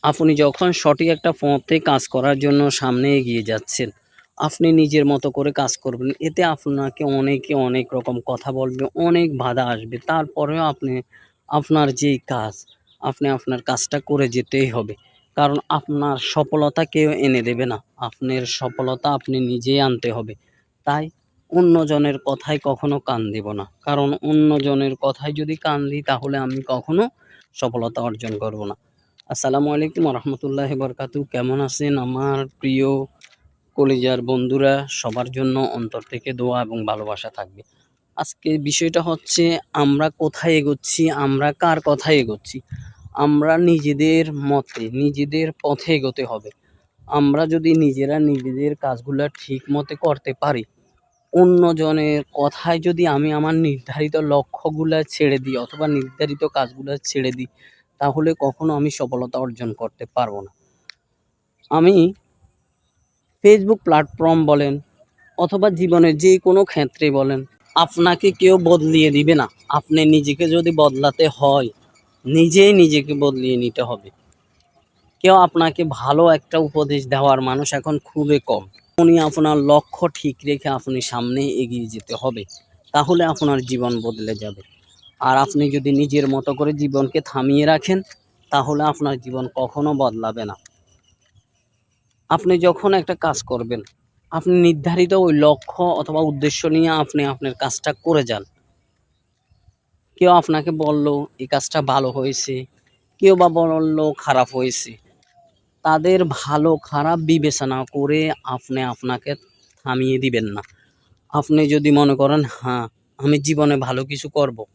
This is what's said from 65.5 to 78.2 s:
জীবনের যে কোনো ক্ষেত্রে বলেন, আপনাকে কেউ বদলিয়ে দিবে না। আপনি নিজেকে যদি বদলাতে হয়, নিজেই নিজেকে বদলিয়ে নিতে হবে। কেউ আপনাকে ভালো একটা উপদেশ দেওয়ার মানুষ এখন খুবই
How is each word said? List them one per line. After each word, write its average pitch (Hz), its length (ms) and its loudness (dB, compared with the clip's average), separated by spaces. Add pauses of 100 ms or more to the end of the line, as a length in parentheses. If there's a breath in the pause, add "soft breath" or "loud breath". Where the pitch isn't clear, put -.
জীবনের 165 480 4
যে 185 200 6
কোনো 190 260 4
ক্ষেত্রে 160 460 0
বলেন, 135 340 0 (300)
আপনাকে 170 580 2
কেউ 185 260 6
বদলিয়ে 160 520 4
দিবে 147 240 4
না। 131 140 2 (200)
আপনি 156 360 0
নিজেকে 151 440 2
যদি 165 280 2
বদলাতে 143 520 2
হয়, 139 400 2 (560)
নিজেই 170 480 6
নিজেকে 151 420 4
বদলিয়ে 131 420 0
নিতে 123 260 -2
হবে। 117 280 -8 (1080)
কেউ 190 140 6
আপনাকে 165 540 4
ভালো 147 400 2
একটা 160 300 2
উপদেশ 147 480 -2
দেওয়ার 135 340 2
মানুষ 131 340 -2
এখন 147 300 -4
খুবই 147 420 0